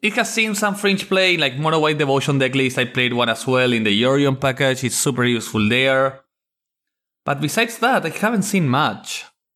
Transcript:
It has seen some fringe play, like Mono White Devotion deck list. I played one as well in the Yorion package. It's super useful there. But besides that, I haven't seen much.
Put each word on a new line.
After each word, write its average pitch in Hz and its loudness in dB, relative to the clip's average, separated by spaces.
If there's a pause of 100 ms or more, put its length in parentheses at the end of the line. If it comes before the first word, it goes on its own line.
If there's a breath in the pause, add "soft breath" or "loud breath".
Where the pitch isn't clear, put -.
It 208 0
has 220 -2
seen 220 0
some 208 -2
fringe 196 -2
play, 185 2
like 139 -2
Mono 156 2
White 151 2
Devotion 139 2
deck 131 0
list. 131 0
I 127 0
played 123 -2
one 120 0
as 113 -4
well 127 2
in 113 0
the 104 2
Yorion 135 2
package. 131 0
It's 117 -2
super 123 0
useful 110 0
there. 131 2 (1040)
But 139 -2
besides 226 -2
that, 226 0
I - -2
haven't 202 -2
seen 175 0
much. 123 -2 (320)